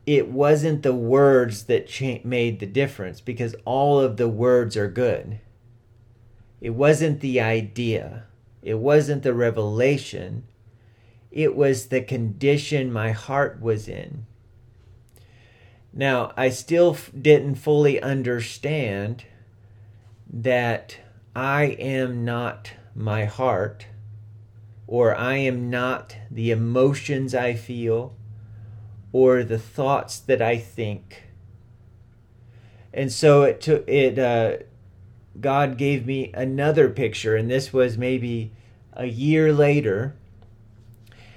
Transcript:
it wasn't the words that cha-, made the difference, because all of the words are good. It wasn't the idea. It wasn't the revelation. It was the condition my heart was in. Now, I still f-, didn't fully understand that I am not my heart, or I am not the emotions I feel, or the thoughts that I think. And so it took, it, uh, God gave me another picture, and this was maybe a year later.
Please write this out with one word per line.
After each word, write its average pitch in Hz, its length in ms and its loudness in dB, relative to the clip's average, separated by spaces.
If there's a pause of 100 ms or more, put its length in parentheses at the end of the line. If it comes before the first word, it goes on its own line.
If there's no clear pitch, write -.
it 147 240 4
wasn't 147 540 2
the 131 120 2
words 123 680 4
that - 220 0
cha-, 127 360 -6
made 117 380 -2
the 104 60 -6
difference, 98 540 -4
because 117 440 -6
all 139 340 2
of 131 200 2
the 117 100 2
words 117 480 2
are 101 120 0
good. 107 520 -4 (1200)
It 113 100 -8
wasn't 147 500 2
the 127 200 0
idea. 113 840 -4 (380)
It 110 160 -4
wasn't 143 440 2
the 127 120 0
revelation. 113 1120 -2 (840)
It 151 260 0
was 139 300 0
the 131 160 -2
condition 131 880 -2
my 110 180 -2
heart 131 500 -4
was 107 280 -2
in. 95 380 -12 (1700)
Now, 135 440 -2
I 127 140 2
still 170 440 2
f-, - 240 -14
didn't 139 380 4
fully 147 440 2
understand 120 1200 -4 (1080)
that 117 680 -2 (360)
I 139 300 0
am 127 600 -4
not 120 480 -6 (220)
my 107 300 -4
heart, 104 640 -2 (1000)
or 117 300 2
I 127 200 -2
am 127 340 -2
not 123 460 -6 (140)
the 113 200 -2
emotions 127 840 0
I 123 200 -2
feel, 117 600 -4 (960)
or 127 320 6
the 113 160 -4
thoughts - 600 -4
that 127 200 0
I 117 160 0
think. 107 680 -10 (1700)
And 135 160 -4
so 143 320 6
it 127 180 2
took, - 280 0
it, 131 300 4
uh, 117 460 2 (720)
God 135 400 0
gave 139 280 -2
me 135 280 -6
another 139 540 2
picture, 110 480 -2
and 113 140 -2
this 135 220 -2
was 127 240 2
maybe 120 560 -4 (400)
a 123 140 -8
year 151 460 2
later. 143 600 2 (1200)